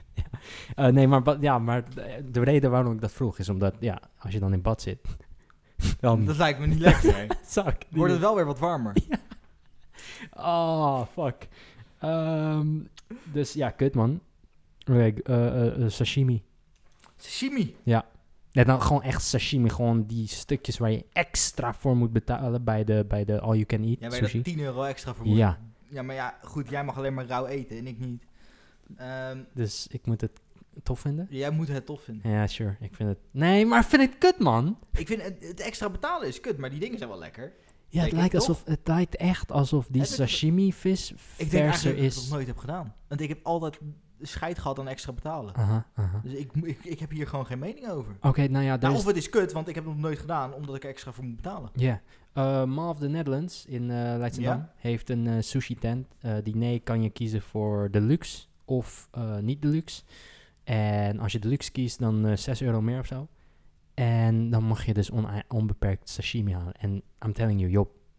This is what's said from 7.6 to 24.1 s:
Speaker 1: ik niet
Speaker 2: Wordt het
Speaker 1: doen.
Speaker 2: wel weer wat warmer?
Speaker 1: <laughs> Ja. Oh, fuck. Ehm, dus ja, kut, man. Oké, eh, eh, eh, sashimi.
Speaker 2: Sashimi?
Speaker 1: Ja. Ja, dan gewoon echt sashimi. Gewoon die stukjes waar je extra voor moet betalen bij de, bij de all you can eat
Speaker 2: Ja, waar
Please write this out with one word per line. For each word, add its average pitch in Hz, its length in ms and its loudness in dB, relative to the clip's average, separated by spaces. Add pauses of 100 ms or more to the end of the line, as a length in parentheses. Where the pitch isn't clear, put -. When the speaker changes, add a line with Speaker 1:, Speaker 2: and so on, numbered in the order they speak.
Speaker 1:
ik 123 100 0
niet - 200 -14
Speaker 2:
Wordt 175 140 6
het 175 80 2
Speaker 1:
doen. 170 80 4
Speaker 2:
wel 214 80 4
weer 170 100 4
wat 139 120 -2
warmer? 135 440 -2
Speaker 1:
<laughs> - 60 -14
Ja. 269 80 0 (1200)
Oh, 160 680 2
fuck. - 420 -4 (500)
Ehm, 156 680 0 (640)
dus 143 200 -2
ja, 131 180 0
kut, 135 240 2
man. 127 260 2 (680)
Oké, 120 240 6 (120)
eh, 120 220 4
eh, 120 380 2
eh, 113 60 2
sashimi. 127 520 2 (760)
Speaker 2:
Sashimi? 262 680 -4
Speaker 1:
Ja. 117 220 4 (460)
Ja, 127 140 6
dan 127 180 4
gewoon 143 200 4
echt 135 200 -2
sashimi. 123 460 2
Gewoon 117 380 2
die 113 220 -4
stukjes - 500 -4
waar 113 120 0
je 110 220 -2
extra - 600 -2
voor 127 220 2
moet 117 160 2
betalen 120 520 0
bij 110 200 2
de, 107 240 4
bij 104 160 0
de 104 160 0
all 113 140 0
you 107 100 4
can 107 180 0
eat 113 180 0
Speaker 2:
Ja, 117 80 -10
waar 123 100 -6